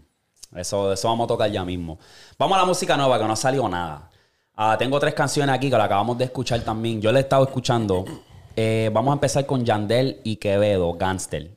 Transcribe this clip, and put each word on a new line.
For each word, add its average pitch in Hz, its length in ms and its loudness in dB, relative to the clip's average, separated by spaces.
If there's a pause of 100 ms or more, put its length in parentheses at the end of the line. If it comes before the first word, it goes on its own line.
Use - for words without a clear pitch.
(560)
Eso, 98 360 -2
eso 95 160 -2
vamos 117 160 0
a - 40 -2
tocar 110 220 0
ya 98 140 -4
mismo. 87 340 -8 (400)
Vamos 170 180 2
a 185 40 4
la 180 60 2
música 175 300 0
nueva, 135 220 4
que 110 60 0
no 110 80 0
ha 110 40 -2
salido 131 320 0
nada. 85 400 -6 (460)
Ah, 110 240 2
tengo 131 200 0
tres 147 140 0
canciones 139 420 0
aquí 131 140 -2
que 123 80 2
la 104 80 4
acabamos 107 320 0
de 127 80 -2
escuchar 123 380 -4
también. 113 400 -4
Yo 110 100 4
la 135 60 4
he 135 40 4
estado 135 220 2
escuchando. 113 600 0 (500)
Eh, 113 360 0
vamos 113 200 2
a 143 40 4
empezar 139 300 0
con 127 220 -2
Yandel 113 580 0
y 110 120 -4
Quevedo, 98 580 2
Gangster. 90 640 -4